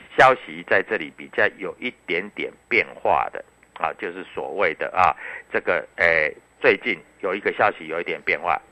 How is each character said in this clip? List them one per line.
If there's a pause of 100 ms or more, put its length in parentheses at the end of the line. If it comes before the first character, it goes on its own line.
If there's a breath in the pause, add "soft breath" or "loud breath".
(160)
消
息
在
这
里
比
较 (120)
有
一 (140)
点
点 (180)
变
化
的 (300)
啊，
就
是
所
谓
的
啊， (400 loud breath)
这
个， (100)
诶， (260)
最
近 (240)
有
一
个
消
息
有
一
点
变
化， (100)